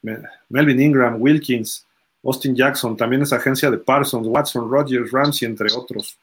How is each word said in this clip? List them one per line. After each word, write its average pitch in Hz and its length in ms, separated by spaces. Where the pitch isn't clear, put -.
Me-, 110 160
Melvin 135 340
Ingram, 131 400
Wilkins, 131 640
Austin 131 320
Jackson. 127 400
También 120 260
es 143 100
agencia 135 380
de 117 80
Parsons, 131 480
Watson, 120 440
Rodgers, 127 420
Ramsey, 139 340
entre 110 260
otros". 117 500